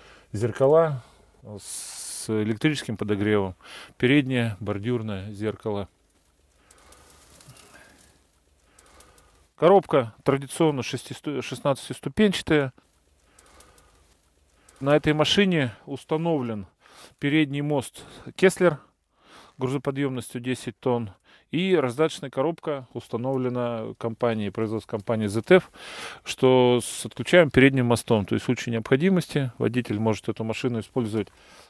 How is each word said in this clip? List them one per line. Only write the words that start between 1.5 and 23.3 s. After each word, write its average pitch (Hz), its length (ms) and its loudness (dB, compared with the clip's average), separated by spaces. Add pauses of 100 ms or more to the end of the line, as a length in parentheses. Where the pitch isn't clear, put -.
с - 440 -14 (240)
электрическим 110 680 0
подогревом. 104 560 0 (460)
Переднее 127 600 2
бордюрное 104 720 -6
зеркало. 101 560 -6 (3750)
Коробка 151 680 4
традиционно 139 580 0
шестисто-, - 640 -8
шестнадцатиступенчатая. 147 1300 0 (2000)
На 143 160 2
этой 151 180 2
машине 151 640 2 (100)
установлен 139 800 -4 (540)
передний 143 420 0
мост 143 420 -4 (320)
Кеслер 180 440 4 (800)
грузоподъемностью 131 840 -4
десять 123 380 -6
тонн. 120 320 0 (400)
И 180 240 0
раздаточная 139 560 0
коробка 143 600 -4
установлена 123 1080 -4